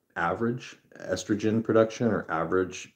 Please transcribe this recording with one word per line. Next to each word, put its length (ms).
average 600
estrogen 540
production 440
or 220
average 680